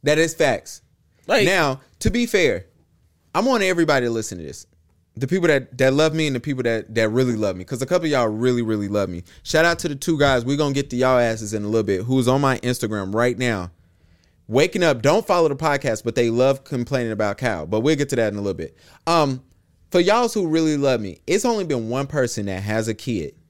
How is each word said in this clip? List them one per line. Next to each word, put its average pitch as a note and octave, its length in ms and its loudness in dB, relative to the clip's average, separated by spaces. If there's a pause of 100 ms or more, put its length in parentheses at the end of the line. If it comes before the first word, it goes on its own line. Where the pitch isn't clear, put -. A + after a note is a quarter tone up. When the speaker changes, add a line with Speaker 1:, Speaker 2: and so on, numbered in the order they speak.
Speaker 1:
That D3 160 2
is D#3+ 140 2
facts. - 480 -2 (440)
Speaker 2:
Like B3 200 2
Speaker 1:
Now, D#3+ 360 2 (180)
to A3 100 2
be A#3+ 180 0
fair, C#3+ 400 0 (680)
I F3 60 2
want A#3 220 2
everybody D#3+ 420 2
to A#2+ 60 0
listen A2 260 -6
to E2 60 -12
this. - 240 -14 (500)
The C3 100 -4
people E3+ 200 0
that, C3 320 0
that C3 140 4
love D#3 200 2
me D#3+ 140 0
and C3+ 80 -2
the B2 40 -2
people C3 240 -6
that, A2+ 320 -2
that A2 140 2
really B2 260 0
love G2+ 220 -2
me. F#2 80 -12
'Cause B2+ 160 -8
a C3+ 60 -4
couple F3 180 0
of D3+ 60 0
y'all B2+ 160 2
really, A#2+ 340 0
really G#2+ 260 -2
love G2 220 -2
me. E2+ 140 -10 (200)
Shout D#3+ 220 2
out E3+ 140 2
to - 100 -4
the C#3+ 60 -6
two D#3+ 220 -2
guys. C3+ 280 2
We C#3 100 0
gonna C#3+ 200 0
get C#3 160 -4
to A#2+ 40 -6
y'all B2+ 220 4
asses A2+ 380 0
in G#2 80 -4
a G#2 40 -4
little A2 160 0
bit. F#2+ 200 0
Who's B2+ 240 2
on C3 140 2
my C3 180 0
Instagram G#2+ 540 -4
right A2 240 0
now. G2+ 340 -4 (760)
Waking E3 360 0
up. C3+ 180 2
Don't E3+ 260 2
follow E3+ 220 2
the C#3 60 -2
podcast, C#3 500 -2
but A#2 100 -2
they A#2+ 140 2
love C3 340 2
complaining B2 480 -4
about G#2 280 -2
Kyle. G2 260 -4
But G#2+ 160 -2
we'll D3+ 160 2
get C#3 120 -2
to C#3 80 -2
that A2 140 0
in G#2 80 -8
a - 20 -6
little G2+ 160 -2
bit. D#2 200 -12 (300)
Um, D3 360 2 (460)
for F3+ 100 2
y'all A3 300 2
who G3 180 -2
really D#3 300 0
love C3 240 0
me, F#2+ 260 -10
it's F#3+ 160 0
only A3 220 0
been A#2+ 240 -4
one C3 180 -2
person C3 380 -2
that F#2+ 160 -4
has G#2+ 260 -2
a A2 60 -4
kid F#2 400 -6 (160)